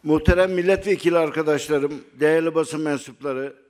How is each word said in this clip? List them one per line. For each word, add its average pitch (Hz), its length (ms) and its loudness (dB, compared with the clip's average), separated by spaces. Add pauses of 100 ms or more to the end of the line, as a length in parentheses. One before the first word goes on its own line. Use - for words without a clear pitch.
muhterem 175 500 2
milletvekili 180 640 0
arkadaşlarım, 147 840 -2 (160)
değerli 160 340 2
basın 156 280 -2
mensupları 135 760 -6 (140)